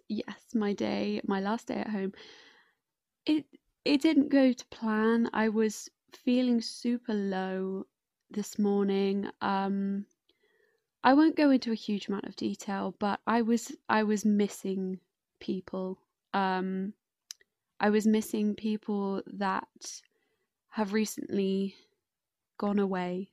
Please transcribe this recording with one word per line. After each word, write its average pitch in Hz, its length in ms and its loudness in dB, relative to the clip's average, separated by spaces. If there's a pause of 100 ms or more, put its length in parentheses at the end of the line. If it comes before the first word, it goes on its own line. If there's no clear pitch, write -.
yes, 208 320 -8 (140)
my 208 180 0
day, 208 520 -2
my 196 160 -2
last 208 280 -4
day - 80 -4
at 208 120 -4
home, 196 240 -4 (1120)
it, 302 180 2 (400)
it 285 180 2
didn't 320 260 4
go 262 240 6
to - 140 -12
plan. 226 680 0
I 220 160 2
was 220 400 0 (240)
feeling 247 480 2
super 240 540 -4
low 190 720 -4 (440)
this - 280 -6
morning. 196 720 2 (120)
Um, 196 680 -2 (1000)
I 254 100 8
won't 311 220 6
go 294 140 6
into 240 220 2
a 220 40 -2
huge - 320 -4
amount 196 180 -6
of 196 100 -14
detail, 196 600 -6
but 202 280 -2
I 233 160 2
was, 226 300 0 (160)
I 214 160 2
was 208 200 0
missing 190 760 0 (400)
people. 185 580 -6 (340)
Um, 190 600 -2 (880)
I 208 100 4
was 214 160 4
missing 214 480 2
people 202 720 -4
that - 760 -6 (680)
have 202 220 -4
recently 196 840 -2 (880)
gone 208 160 2
away, 185 540 -2